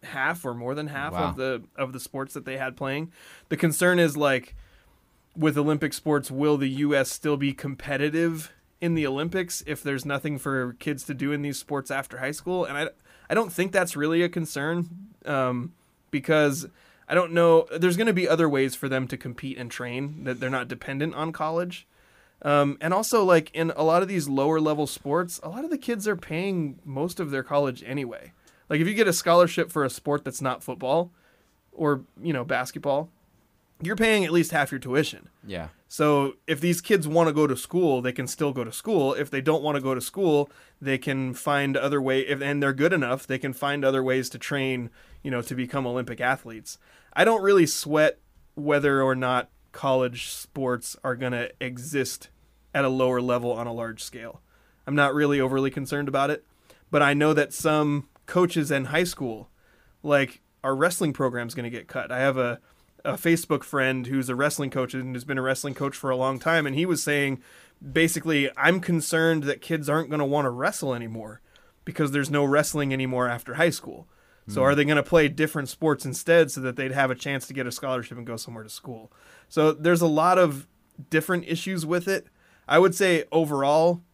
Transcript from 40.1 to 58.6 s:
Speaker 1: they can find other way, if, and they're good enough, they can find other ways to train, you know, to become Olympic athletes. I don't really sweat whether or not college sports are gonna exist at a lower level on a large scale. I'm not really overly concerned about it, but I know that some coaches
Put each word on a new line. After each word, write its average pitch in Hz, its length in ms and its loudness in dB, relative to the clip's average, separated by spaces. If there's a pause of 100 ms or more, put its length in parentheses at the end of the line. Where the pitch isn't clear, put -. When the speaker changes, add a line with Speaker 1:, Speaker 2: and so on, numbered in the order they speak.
Speaker 1:
they 135 160 -2
can 131 360 -4
find 139 420 0
other 139 260 0
way, 131 200 2
if, 139 200 -2
and 143 220 0
they're 139 100 2
good 147 200 2
enough, 131 340 -2
they 131 120 -2
can 135 140 -6
find 143 300 -4
other 135 200 2
ways 131 260 0
to - 100 -14
train, 131 500 -2 (320)
you 139 100 -6
know, 123 100 -2
to 123 140 -6
become 127 300 -4
Olympic 123 340 -6
athletes. 123 580 -4 (360)
I 160 100 4
don't 220 200 4
really 196 240 8
sweat 151 520 2 (360)
whether 143 460 2
or 131 140 4
not 127 340 0 (220)
college 127 580 0
sports - 760 -6
are 127 120 -2
gonna 123 340 -4 (120)
exist 127 680 -6 (460)
at 139 100 2
a 131 40 2
lower 127 320 2
level 120 300 0
on 117 160 -4
a 117 60 -8
large 113 280 -8
scale. - 400 -16 (460)
I'm 135 80 -2
not 143 180 4
really 143 260 2
overly 135 300 2
concerned 143 380 -4
about 139 240 0
it, 151 120 -4 (460)
but 147 140 4
I 143 100 6
know 147 200 4
that 147 200 2
some 151 540 0 (180)
coaches 170 460 2